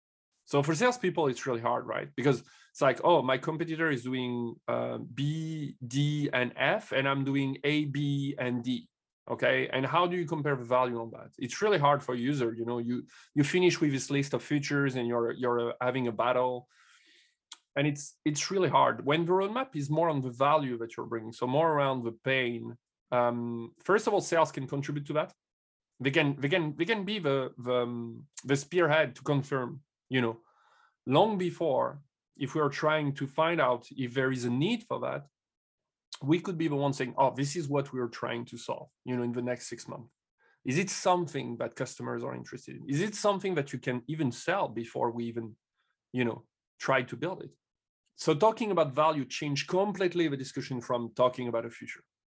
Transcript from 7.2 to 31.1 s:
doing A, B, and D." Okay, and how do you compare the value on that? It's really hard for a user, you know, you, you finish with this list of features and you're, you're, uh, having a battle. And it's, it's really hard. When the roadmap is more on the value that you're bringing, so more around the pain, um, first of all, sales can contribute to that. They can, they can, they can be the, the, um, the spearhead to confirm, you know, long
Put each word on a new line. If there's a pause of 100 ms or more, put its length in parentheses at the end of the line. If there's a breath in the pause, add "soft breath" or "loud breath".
doing
A,
B,
and
D." (400)
Okay,
and
how
do
you
compare
the
value
on
that?
It's
really
hard
for
a
user,
you
know,
you, (300 loud breath)
you
finish
with
this
list
of
features
and
you're,
you're,
uh,
having
a
battle. (1080 soft breath)
And
it's, (100)
it's
really
hard.
When
the
roadmap
is
more
on
the
value
that
you're
bringing,
so
more
around
the
pain, (340)
um, (100)
first
of
all,
sales
can
contribute
to
that. (680)
They
can,
they
can,
they
can
be
the,
the,
um, (220)
the
spearhead
to
confirm, (280)
you
know, (640 soft breath)
long